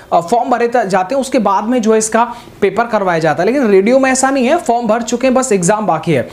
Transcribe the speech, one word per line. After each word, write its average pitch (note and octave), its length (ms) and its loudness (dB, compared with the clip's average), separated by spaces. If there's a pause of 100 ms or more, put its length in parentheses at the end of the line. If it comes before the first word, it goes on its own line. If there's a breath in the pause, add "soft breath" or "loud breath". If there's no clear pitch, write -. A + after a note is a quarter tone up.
(140 loud breath)
आ, F3 60 4
form A#3+ 300 -2
भरे A#3+ 180 0
त-, A#3+ 160 0
जाते F#3+ 300 -2
हैं, C4+ 60 0
उसके B3+ 180 -2
बाद G3+ 260 0
में A#3+ 180 -2
जो A3 100 2
है A3 60 4
इसका A3 260 0 (360 loud breath)
paper G3+ 240 0
करवाया G3 340 -2
जाता D#3+ 240 0
है। F#3 40 0
लेकिन B3 220 0
रेडियो G3+ 300 4
में C4 120 2
ऐसा C4 200 0
नहीं C4+ 160 0
है, D#4 120 2
form A#3+ 280 -2
भर A3 160 0
चुके A#3+ 240 -4
हैं, B3+ 80 2
बस B3 180 0
exam G3+ 340 0
बाकी - 260 -2
है। A#2+ 200 0